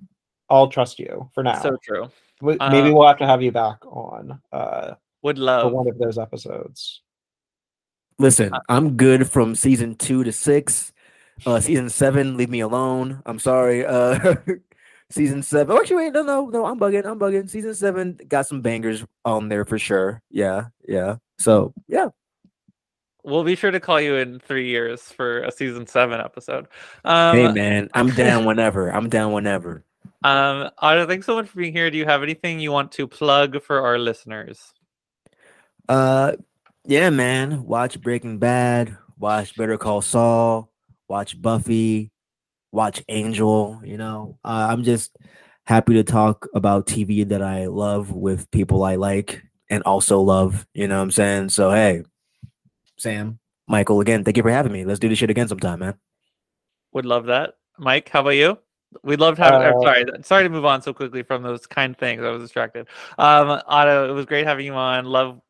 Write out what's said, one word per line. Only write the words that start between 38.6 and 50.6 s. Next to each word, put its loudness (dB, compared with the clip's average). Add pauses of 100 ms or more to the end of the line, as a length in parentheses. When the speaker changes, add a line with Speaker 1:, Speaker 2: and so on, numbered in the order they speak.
Speaker 3:
Watch -4
Better -2
Call -2
Saul. 2 (380)
Watch -8
Buffy. -2 (600)
Watch -2
Angel. -2
You -14
know, -12
uh, -2
I'm -2
just -2 (480)
happy 4
to 4
talk 2
about 2
T -4
V 0
that -2
I -4
love -4
with -4
people 0
I 0
like -4 (280)
and -2
also 2
love. 2